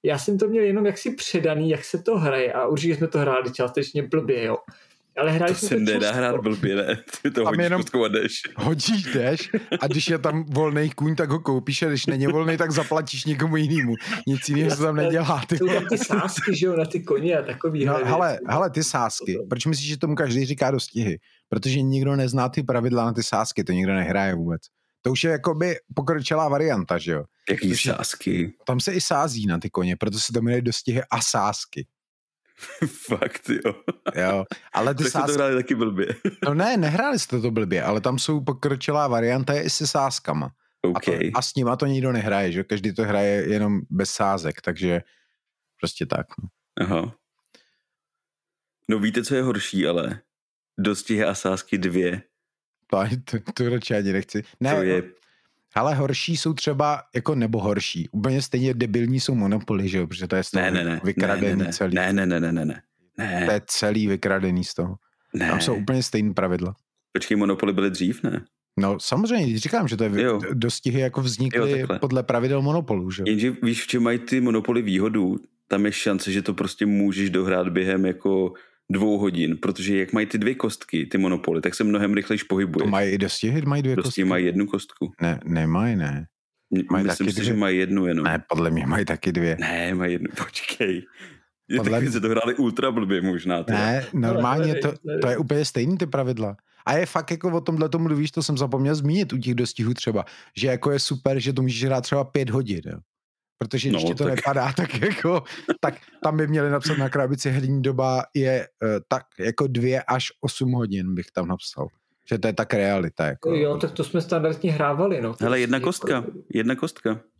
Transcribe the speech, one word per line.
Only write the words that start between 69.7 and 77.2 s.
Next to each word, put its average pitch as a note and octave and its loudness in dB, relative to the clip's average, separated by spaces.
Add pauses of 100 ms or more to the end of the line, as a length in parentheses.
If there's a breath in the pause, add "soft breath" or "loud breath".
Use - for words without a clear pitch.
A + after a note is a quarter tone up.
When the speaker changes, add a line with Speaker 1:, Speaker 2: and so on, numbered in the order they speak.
Speaker 3:
že A2+ -2
to A2+ 2
je G#2+ 2
vy-, G2+ 2
Speaker 2:
Jo. A#2 2 (120)
Speaker 3:
dostihy B2 0
jako C3 -2
vznikly A#2+ 0
Speaker 2:
Jo, C#3 2
takhle. - -2
Speaker 3:
podle C3 0
pravidel C3 2
Monopolu, C3 0
že? F#2+ -6
Speaker 2:
Jenže A2 2 (120)
víš, A#2 0
v - -8
čem B2 0
mají A#2 2
ty B2+ 0
Monopoly A#2 2
výhodu? G2 2 (320)
Tam G2+ 2
je G#2 0
šance, F#2+ -2
že G2 0
to F#2+ -2
prostě F#2+ -2
můžeš G2+ 2